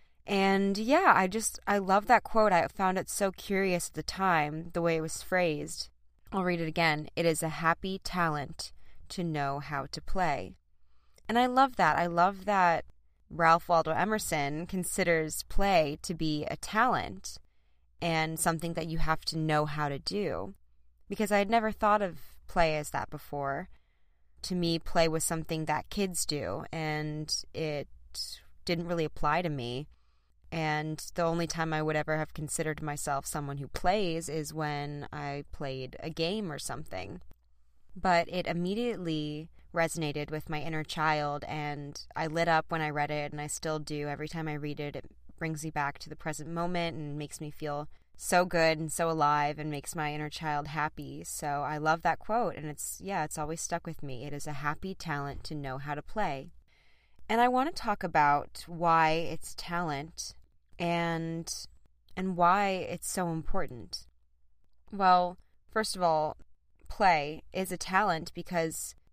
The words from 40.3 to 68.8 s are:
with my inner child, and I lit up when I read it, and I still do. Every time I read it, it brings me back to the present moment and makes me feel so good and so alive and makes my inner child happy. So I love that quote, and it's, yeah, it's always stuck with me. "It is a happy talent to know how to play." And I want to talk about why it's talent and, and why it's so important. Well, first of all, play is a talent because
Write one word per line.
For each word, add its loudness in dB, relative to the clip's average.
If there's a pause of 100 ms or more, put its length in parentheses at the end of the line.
with -6
my -4
inner -2
child, 0
and -6 (160)
I -2
lit 2
up 4
when -2
I 0
read -2
it, -4
and -8
I -6
still -4
do. -6
Every -6
time -4
I -4
read -6
it, -6
it -10 (320)
brings -4
me -4
back -2
to -12
the -12
present -8
moment -2
and -6
makes -8
me -8
feel -6 (260)
so 4
good 4
and -4
so 0
alive 2
and -4
makes -8
my -4
inner -6
child -4
happy. -6
So -8
I -2
love 2
that 2
quote, 0
and -8
it's, -10
yeah, -2
it's -8
always -4
stuck -6
with -8
me. -6
"It -8
is -6
a -4
happy -4
talent -6
to -8
know -6
how -6
to -4
play." -4 (760)
And 4
I 8
want 2
to -4
talk -2
about 4
why 4
it's -2
talent -4 (440)
and, -2 (600)
and -2
why 4
it's -8
so 0
important. 0 (840)
Well, 6 (320)
first 0
of -2
all, 2 (500)
play 2
is -4
a -8
talent 0
because -4 (180)